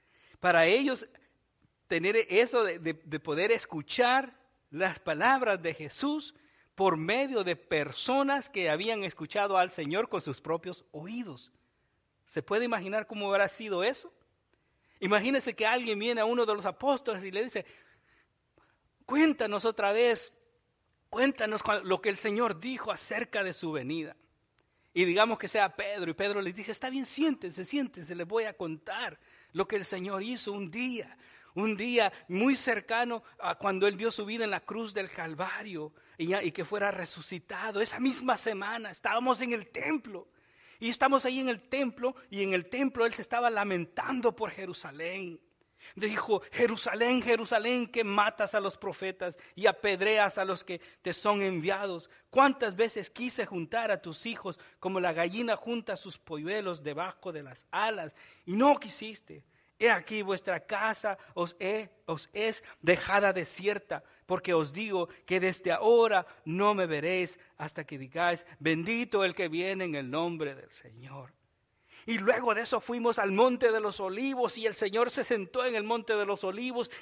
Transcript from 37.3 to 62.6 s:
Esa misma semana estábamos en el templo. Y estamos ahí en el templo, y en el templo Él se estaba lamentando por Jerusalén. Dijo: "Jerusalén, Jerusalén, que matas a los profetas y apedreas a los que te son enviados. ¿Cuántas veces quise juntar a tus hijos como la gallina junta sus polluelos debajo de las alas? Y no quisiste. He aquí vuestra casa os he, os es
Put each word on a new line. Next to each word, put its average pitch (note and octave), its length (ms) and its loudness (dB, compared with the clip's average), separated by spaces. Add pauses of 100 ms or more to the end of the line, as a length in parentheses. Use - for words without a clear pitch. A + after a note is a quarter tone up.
Esa A3+ 180 -2
misma B3+ 380 2
semana G#3+ 540 -6
estábamos A#3 500 0
en A#3+ 140 -2
el G#3 140 -6
templo. B3+ 600 -6 (500)
Y A3+ 120 -2
estamos C4+ 340 4
ahí B3+ 160 0
en C4 80 0
el A3+ 140 -2
templo, B3+ 520 -2 (140)
y G3 140 -2
en G3 100 2
el F3+ 160 0
templo B3+ 380 0
Él A3+ 80 0
se A#3+ 80 -8
estaba A#3+ 260 0
lamentando G#3 880 0
por A3 140 -4
Jerusalén. F3 880 -10 (540)
Dijo: G#3 480 0 (100)
"Jerusalén, A#3+ 680 2
Jerusalén, A#3 640 2
que A#3 180 -2
matas G#3 500 0
a G#3+ 60 2
los G3 160 -4
profetas F#3 600 -6 (160)
y F#3+ 120 2
apedreas G#3 680 4
a G3 80 0
los F#3 180 -4
que F3 200 -10 (180)
te F3 140 -4
son G#3 260 2
enviados. F#3+ 720 -2 (180)
¿Cuántas C4 480 4
veces A3 320 0
quise A#3 380 -6
juntar G#3 440 -4
a F#3+ 120 0
tus E3 240 -10
hijos G3+ 340 -8 (180)
como F#3 220 -2
la F3 140 2
gallina G3 420 0
junta A3+ 400 -6
sus - 220 -14
polluelos E3+ 640 -6
debajo E3+ 500 -6
de D3+ 120 -10
las B2+ 260 -20
alas? G3 440 -2 (300)
Y F3 120 -6
no C#4 220 6
quisiste. G3+ 640 -12 (360)
He A#3 120 6
aquí G#3+ 320 0
vuestra F#3+ 380 -2
casa G#3+ 580 -2 (160)
os F3 260 -4
he, G3+ 300 -4 (160)
os D#3+ 260 -8
es A3 320 -2 (160)